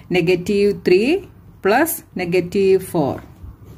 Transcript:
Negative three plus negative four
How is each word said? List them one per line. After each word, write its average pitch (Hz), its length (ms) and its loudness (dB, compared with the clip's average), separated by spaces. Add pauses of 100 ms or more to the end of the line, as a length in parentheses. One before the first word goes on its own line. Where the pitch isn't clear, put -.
(160)
Negative 185 540 2 (160)
three 208 240 2 (540)
plus 269 260 2 (320)
negative 185 580 0 (120)
four 139 220 0 (640)